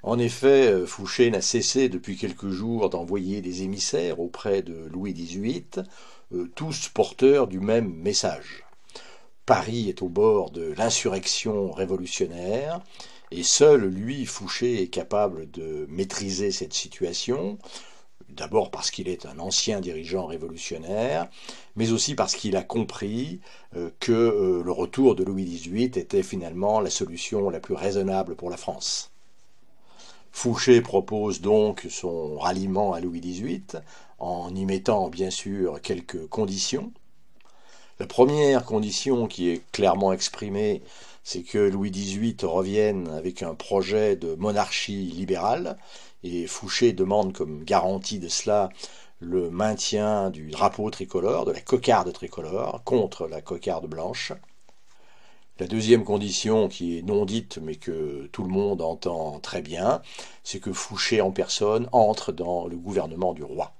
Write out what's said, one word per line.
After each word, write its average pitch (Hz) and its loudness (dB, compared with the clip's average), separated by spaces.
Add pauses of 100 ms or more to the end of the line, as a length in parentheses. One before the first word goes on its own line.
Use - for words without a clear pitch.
En 117 2
effet, 131 8
euh, 95 6
Fouché 110 2
n'a 98 2
cessé 123 2
depuis 92 -6
quelques 98 -6
jours 104 0
d'envoyer 95 -2
des 90 -6
émissaires 87 -2
auprès 95 -2
de 80 -10
Louis 92 -6
dix-huit, 95 -6 (520)
euh, 87 -6
tous 156 -6
porteurs 131 6
du 92 -4
même 107 2
message. 85 -4 (840)
Paris 110 2
est - -6
au 92 -2
bord 101 4
de 82 -6
l'insurrection 107 0
révolutionnaire, 95 -2 (520)
et 87 -6
seul 143 8
lui, 110 -4
Fouché, 107 -2
est 90 -2
capable 92 -2
de 78 -8
maîtriser 95 -4
cette 90 -6
situation, 107 -4 (720)
d'abord - 0
parce - -4
qu'il - -6
est 90 -6
un - -14
ancien 95 0
dirigeant 87 -4
révolutionnaire, 85 -4 (480)
mais 110 2
aussi 117 2
parce 101 2
qu'il 98 -2
a 90 0
compris, 117 -4 (340)
euh, 87 -6 (100)
que, - 2
euh, 104 4
le 90 -2
retour 110 4
de 92 0
Louis 95 -2
dix-huit 87 -2
était 92 2
finalement 95 0
la 95 0
solution 95 -2
la 82 -6
plus 95 -4
raisonnable 95 0
pour 90 -8
la 87 -8
France. - -6 (1200)
Fouché 120 6
propose 98 0
donc 107 4
son 80 -6
ralliement 95 0
à 85 -4
Louis 85 -6
dix-huit, 107 -8 (420)
en 90 -6
y 95 -2
mettant 95 2
bien 90 -2
sûr 92 -4
quelques 87 -6
conditions. 110 -2 (1080)
La 98 -6
première 139 6
condition 110 0
qui 90 0
est 85 -2 (100)
clairement 95 4
exprimée, 101 -2 (420)
c'est 90 -8
que 104 -2
Louis 98 4
dix-huit 101 -4
revienne 95 2
avec 80 -6
un 82 -6
projet 101 2
de 82 -6
monarchie 101 -2
libérale, 92 -2 (480)
et 87 -4
Fouché 110 2
demande 95 2
comme 76 -6
garantie 95 0
de 85 -8
cela 104 2 (500)
le 85 -2
maintien 104 0
du 78 -12
drapeau 101 0
tricolore, - -2
de - 0
la - -4
cocarde 123 4
tricolore, - -6
contre 101 0
la 78 -8
cocarde 82 -6
blanche. 82 -6 (1300)
La 92 -4
deuxième 110 6
condition, 104 2
qui 85 -4
est 82 -8
non 101 2
dite 98 -4
mais 78 -8
que 73 -6
tout - -8
le 92 -4
monde 98 0
entend 82 -4
très - -6
bien, 98 0 (420)
c'est - -8
que 95 -6
Fouché 104 0
en 95 4
personne 107 0
entre 110 4
dans 87 -4
le 87 -8
gouvernement 87 -2
du 76 -10
roi. 90 -6